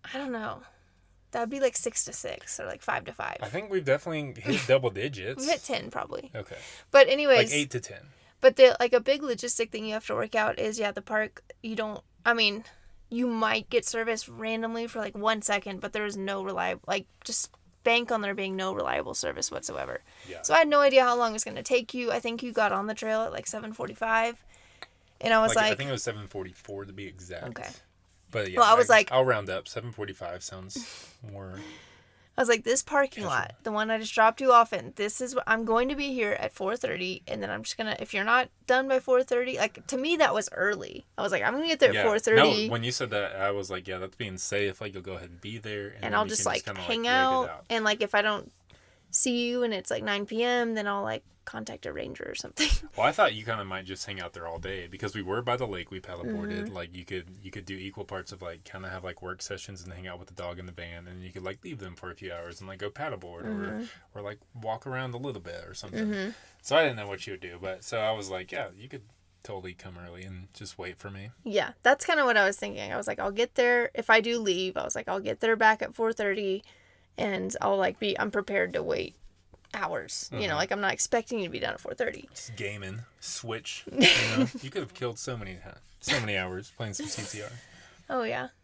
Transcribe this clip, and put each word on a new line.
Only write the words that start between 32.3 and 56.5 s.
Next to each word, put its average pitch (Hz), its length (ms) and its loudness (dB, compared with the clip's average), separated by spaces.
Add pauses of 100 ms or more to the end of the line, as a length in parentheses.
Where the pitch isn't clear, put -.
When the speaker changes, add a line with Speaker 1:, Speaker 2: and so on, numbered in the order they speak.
Speaker 1:
I - 40 2
was 240 80 2
like, 226 140 4
"This 254 180 4
parking 277 400 0
Speaker 2:
casual. 185 80 -2
Speaker 1:
lot, 123 320 0
the 226 100 -4
one 214 180 0
I 226 80 2
just 214 160 -6
dropped 220 280 6
you 262 100 8
off 233 220 10
in, 120 220 -6
this 208 260 -2
is 254 100 -6
wh-, 254 140 -2
I'm 226 180 2
going 226 240 4
to 285 60 -2
be 277 180 -2
here 220 260 0
at - 140 -4
four 202 240 -2
thirty, 180 500 -4
and 214 160 -6
then 196 80 -6
I'm 202 120 -6
just - 160 -8
gonna, 220 200 -2
if - 140 -8
you're 202 120 -2
not 247 260 4 (160)
done 262 220 4
by 262 100 4
four 254 240 4
thirty," 254 340 0
like, 220 300 -2
to 277 100 -4
me, 302 200 2
that 311 180 4
was 208 180 0
early. - 540 -2 (100)
I - 60 -4
was 196 100 0
like, 156 100 2
"I'm 220 120 2
gonna 302 140 -2
get 320 120 2
there 254 100 10
at 202 40 2
Speaker 2:
Yeah. 208 100 4
Speaker 1:
four 214 140 4
thirty." 220 480 6
Speaker 2:
No, - 60 -2
when 117 120 0
you 123 80 0
said 123 180 -2
that, 101 260 -2
I 98 160 2
was 98 180 -4
like, 92 180 -6
"Yeah, 92 100 -4
that's 95 180 -8
being 98 200 -6
safe. 101 460 -2
Like, 107 100 -8
you'll 95 100 -10
go 92 120 -8
ahead 87 160 -12
and 87 100 -18
be 104 160 -10
there, 107 300 -8
and 104 80 -12
Speaker 1:
And - 100 -12
Speaker 2:
then 104 100 -2
Speaker 1:
I'll 107 100 4
Speaker 2:
you 101 60 -4
Speaker 1:
just, 214 120 2
Speaker 2:
can - 80 4
Speaker 1:
like, - 60 2
Speaker 2:
just - 100 -4
kinda, - 160 -6
Speaker 1:
hang 233 220 -2
Speaker 2:
like, 240 80 2
wait 254 80 6
it - 20 6
Speaker 1:
out, 262 260 2
Speaker 2:
out." - 220 -12
Speaker 1:
and, 226 160 0
like, 214 160 2
if 202 120 0
I 208 60 6
don't 208 320 -2 (580)
see 240 380 2
you 247 140 0
and 233 100 0
it's, 190 180 -4
like, - 120 -2
nine 202 240 -2
P 220 160 -2
M, 240 320 2
then 214 120 -2
I'll, 202 180 -2
like, 220 180 -4 (240)
contact - 400 -10
a - 60 -6
ranger - 360 -8
or - 60 -8
something. - 340 -2
<laughs> - 100 6 (180)
Speaker 2:
Well, 110 100 4
I 147 60 6
thought 160 220 4
you 107 100 -6
kinda 110 200 -2
might 95 200 -6
just 92 220 -8
hang 95 140 -8
out 87 120 -8
there 85 160 -10
all 82 100 -6
day 92 280 -6
because 92 280 -8
we 107 60 -6
were 98 220 -2
by 120 160 0
the 127 80 -2
lake. 92 240 -8
We 95 100 -10
paddleboarded. 104 640 -6